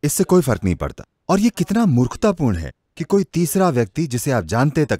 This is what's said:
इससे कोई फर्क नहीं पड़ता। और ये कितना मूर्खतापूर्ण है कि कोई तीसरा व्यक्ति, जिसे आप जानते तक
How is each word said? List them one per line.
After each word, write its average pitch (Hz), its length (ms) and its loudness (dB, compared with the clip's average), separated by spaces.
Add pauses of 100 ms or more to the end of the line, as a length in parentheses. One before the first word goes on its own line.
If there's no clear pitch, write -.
इससे 147 200 0
कोई 185 180 4
फर्क 120 220 -2
नहीं 90 120 0
पड़ता। - 280 -10 (260)
और 190 100 2
ये 226 100 2
कितना 214 360 -2
मूर्खतापूर्ण 127 720 0
है 76 140 -8 (260)
कि 170 60 -8
कोई - 200 2
तीसरा 175 460 0
व्यक्ति, 123 380 -2
जिसे 123 240 -4
आप 113 120 0
जानते 131 420 0
तक 107 140 -2